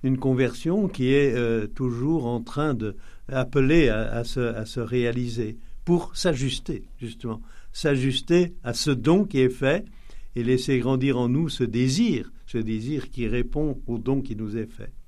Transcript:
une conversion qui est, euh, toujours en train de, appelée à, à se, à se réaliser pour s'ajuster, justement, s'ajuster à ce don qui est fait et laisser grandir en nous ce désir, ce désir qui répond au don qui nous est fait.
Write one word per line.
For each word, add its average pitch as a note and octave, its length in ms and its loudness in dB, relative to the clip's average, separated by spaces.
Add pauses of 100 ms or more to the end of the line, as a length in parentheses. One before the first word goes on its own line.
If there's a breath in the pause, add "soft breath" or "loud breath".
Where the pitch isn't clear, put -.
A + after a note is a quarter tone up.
une C3 140 2
conversion C3+ 680 2
qui C3 220 0
est, C#3 260 4
euh, A2+ 320 0
toujours B2+ 600 -2
en A#2+ 140 -2
train D3 340 -2
de, G#2 200 -4 (340 soft breath)
appelée C3+ 600 4
à, G#2+ 140 2 (100)
à A#2 100 -2
se, - 180 -2
à A2+ 260 -2
se B2+ 140 -6
réaliser A#2+ 760 0 (300 soft breath)
pour E3+ 280 2
s'ajuster, C3+ 720 -2 (160)
justement, A2+ 400 -8 (320 loud breath)
s'ajuster D#3 920 2
à A#2+ 120 -4
ce - 160 0
don D3 340 4
qui C#3+ 160 0
est C3 80 6
fait C#3 380 0 (500 soft breath)
et A#2+ 80 -2
laisser B2+ 340 2
grandir C3 400 2
en A#2+ 120 2
nous D3+ 180 2
ce - 160 -2
désir, B2+ 680 2 (160)
ce B2 120 -4
désir A2+ 500 -4
qui A#2+ 180 -4
répond C3 600 -2
au A#2+ 100 -4
don C#3 240 0
qui B2 160 -6
nous G#2+ 220 -6
est G#2+ 120 -6
fait. G#2+ 220 -12 (160)